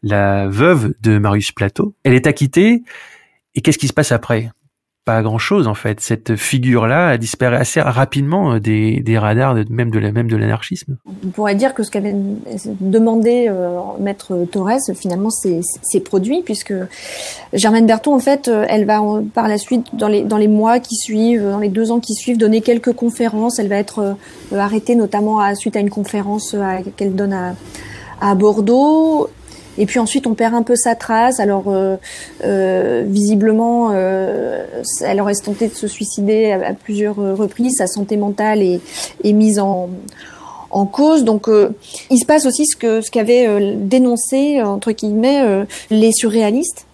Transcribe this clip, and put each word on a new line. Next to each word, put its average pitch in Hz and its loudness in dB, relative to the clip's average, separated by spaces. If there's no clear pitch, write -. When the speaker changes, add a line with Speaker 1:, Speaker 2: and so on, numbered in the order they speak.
Speaker 1:
la 101 0
veuve 120 2
de 107 4
Marius 104 0
Plateau. - -2
Elle 131 4
est 127 4
acquittée, 180 2
et - -2
qu'est-ce - 2
qui - -2
se 127 -2
passe - 0
après ? 113 -2
Pas 113 0
grand-chose, 113 0
en 104 -2
fait. 107 -4
Cette 110 -2
figure-là, 127 2
elle 113 -2
disparaît 120 0
assez 139 0
rapidement, 139 0
euh, 113 0
des, 110 0
des 113 0
radars, 113 2
de, 110 0
même 120 -2
de 110 0
la, 104 0
même 117 0
de 113 0
l'anarchisme. 110 -4
Speaker 2:
On 190 -4
pourrait 202 -2
dire 262 0
que 233 -6
ce 208 -6
qu'avait 202 -4
demandé, 226 2
euh, 180 -4
Maître 196 -4
Torres, 208 -2
finalement, 190 -4
c'est, 180 -2
c'est - -2
produit, 208 -2
puisque 208 -8
Germaine 220 4
Berton, 220 2
en 269 4
fait, 277 0
euh, 214 2
elle 214 2
va 214 2
en, 214 -2
par 220 -2
la 208 0
suite, 233 -2
dans 214 -2
les, 208 0
dans 214 0
les 208 2
mois 214 4
qui 247 -8
suivent, 220 0
dans 202 -2
les 208 -2
deux 220 -2
ans 233 0
qui 226 -8
suivent, 233 -2
donner 220 4
quelques 233 0
conférences. 233 -2
Elle 208 -2
va 196 0
être, 208 -4
euh, 196 -2
arrêtée 214 0
notamment 214 0
à, 202 0
suite 202 -6
à 214 -2
une 202 0
conférence, 202 -6
euh, 208 -4
à, 190 -4
qu'elle 196 -4
donne 196 -2
à, 180 -4
à 202 2
Bordeaux. 254 2
Et 202 2
puis 240 0
ensuite, 262 -2
on 226 0
perd 226 0
un 233 2
peu 247 2
sa 233 0
trace. 233 0
Alors, 202 0
euh, 190 0
euh, 190 0
visiblement, 220 2
euh, 190 -2
elle 196 -2
aurait 202 0
tenté 208 -4
de 214 -6
se - -8
suicider 214 0
à, 190 -2
à - -4
plusieurs, 208 -4
euh, 196 -2
reprises. 220 -2
Sa 196 0
santé 202 -4
mentale 208 0
est, 180 0
est 208 4
mise 214 4
en, 190 -2
en 196 2
cause. 294 4
Donc, 220 0
euh, 214 4
il 262 6
se - 0
passe 302 4
aussi 285 2
ce - -2
que, 220 0
ce - -10
qu'avaient, 240 4
euh, 208 0
dénoncé, 254 2
entre 202 -2
guillemets, 220 2
euh, 196 2
les 220 6
surréalistes 220 0